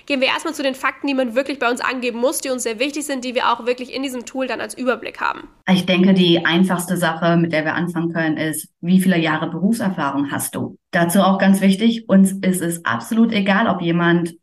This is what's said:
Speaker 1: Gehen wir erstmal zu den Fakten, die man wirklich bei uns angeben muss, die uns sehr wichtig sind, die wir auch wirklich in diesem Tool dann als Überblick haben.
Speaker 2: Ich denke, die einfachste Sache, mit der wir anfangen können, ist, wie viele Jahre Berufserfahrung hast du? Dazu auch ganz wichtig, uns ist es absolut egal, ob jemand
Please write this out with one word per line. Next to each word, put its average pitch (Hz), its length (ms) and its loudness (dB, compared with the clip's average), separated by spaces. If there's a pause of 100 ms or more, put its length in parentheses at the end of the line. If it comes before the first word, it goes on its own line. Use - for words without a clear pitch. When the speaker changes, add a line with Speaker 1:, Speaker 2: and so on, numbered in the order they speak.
Speaker 1:
Gehen 269 160 -2
wir 262 60 2
erstmal 311 260 -2
zu 294 100 -6
den 262 120 -2
Fakten, 277 320 -6
die 277 80 0
man 254 200 -2
wirklich 277 240 -2
bei 233 100 0
uns 247 120 -4
angeben 240 380 -4
muss, 285 200 0
die 277 100 -6
uns 254 140 -4
sehr 226 160 -6
wichtig 285 260 -4
sind, 262 200 -6
die 247 100 -6
wir 233 160 0
auch 233 140 -4
wirklich 247 280 -6
in 269 100 -8
diesem 254 220 -8
Tool 262 220 -6
dann 220 140 -6
als 220 160 -12
Überblick 247 440 -4
haben. - 260 -4 (240)
Speaker 2:
Ich 185 140 2
denke, 185 280 4
die 175 320 4
einfachste 175 520 0
Sache, 170 400 2
mit 165 140 2
der 156 140 0
wir 160 100 -2
anfangen 170 380 -4
können, 160 240 -2
ist, 156 320 -6 (120)
wie 185 200 4
viele 180 160 2
Jahre 160 320 -2
Berufserfahrung 170 840 -2
hast - 240 -6
du? - 220 -8 (140)
Dazu 175 300 2
auch 190 160 4
ganz 196 240 4
wichtig, 202 480 2
uns 190 240 6
ist 180 280 -2
es 170 220 -4
absolut 226 480 0
egal, 202 360 2
ob 180 140 0
jemand 170 600 2